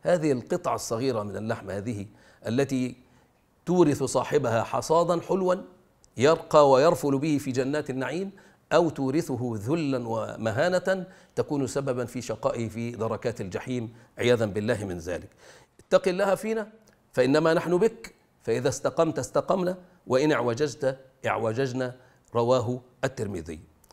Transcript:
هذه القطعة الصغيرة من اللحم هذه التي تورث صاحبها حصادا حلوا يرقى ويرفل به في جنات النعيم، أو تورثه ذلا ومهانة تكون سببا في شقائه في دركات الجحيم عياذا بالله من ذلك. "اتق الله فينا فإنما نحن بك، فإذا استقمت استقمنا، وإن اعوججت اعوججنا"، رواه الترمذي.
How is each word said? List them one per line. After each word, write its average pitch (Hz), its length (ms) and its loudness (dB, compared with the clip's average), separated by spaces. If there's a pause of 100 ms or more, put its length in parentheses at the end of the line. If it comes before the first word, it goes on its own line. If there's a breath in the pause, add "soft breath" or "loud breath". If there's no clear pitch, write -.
هذه 160 300 2
القطعة 120 420 -2
الصغيرة 113 480 -2
من 101 140 -8
اللحم 110 340 -6
هذه 101 360 -6 (400 soft breath)
التي 127 500 -2 (720 soft breath)
تورث 165 360 4
صاحبها 123 600 0
حصادا 165 580 0
حلوا 180 340 0 (640)
يرقى 147 540 6
ويرفل 139 480 4
به 147 200 0
في 135 140 -4
جنات 139 380 -2
النعيم، 139 400 -6 (420 loud breath)
أو 165 180 6
تورثه 131 640 -2
ذلا 127 540 -2
ومهانة 139 1000 -2 (300 loud breath)
تكون 143 300 0
سببا 127 380 -4
في 117 180 -8
شقائه 117 460 -4
في 117 220 -8
دركات 110 500 -6
الجحيم 110 540 -8 (240 loud breath)
عياذا 113 280 4
بالله 107 380 -2
من 90 140 -6
ذلك. 82 300 -8 (520 loud breath)
"اتق 185 280 0
الله 190 260 0
فينا 220 340 -4 (440)
فإنما 151 420 4
نحن 170 240 0
بك، - 360 -2 (280)
فإذا - 260 -2
استقمت 160 500 0
استقمنا، 175 600 -2 (280 loud breath)
وإن 143 260 4
اعوججت 127 680 0 (280)
اعوججنا"، 120 680 -2 (380 soft breath)
رواه 123 460 2 (240)
الترمذي. 90 640 -8 (240 soft breath)